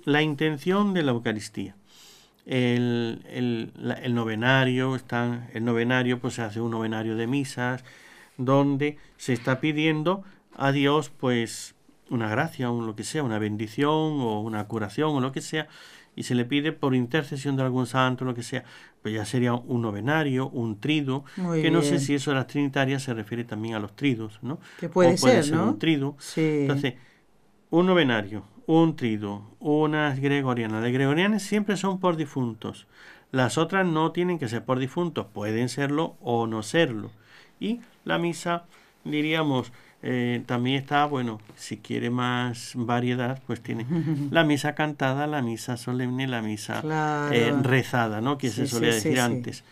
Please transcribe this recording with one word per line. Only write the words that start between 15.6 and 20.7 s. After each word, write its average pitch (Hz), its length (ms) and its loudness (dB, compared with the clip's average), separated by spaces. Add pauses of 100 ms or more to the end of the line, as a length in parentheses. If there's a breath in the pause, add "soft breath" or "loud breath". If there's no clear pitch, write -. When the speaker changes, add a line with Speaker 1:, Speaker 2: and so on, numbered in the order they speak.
Speaker 1:
y 117 80 -8
se 127 120 -4
le 120 100 2
pide 143 260 0
por 139 240 0
intercesión 139 640 -2
de 135 60 2
algún 127 240 0
santo, 127 380 2
lo 127 80 -2
que 117 100 -8
sea, 123 200 -6 (380 loud breath)
pues 107 120 -4
ya 107 120 -2
sería 123 280 2
un 120 280 -2
novenario, 131 680 0
un 117 300 -4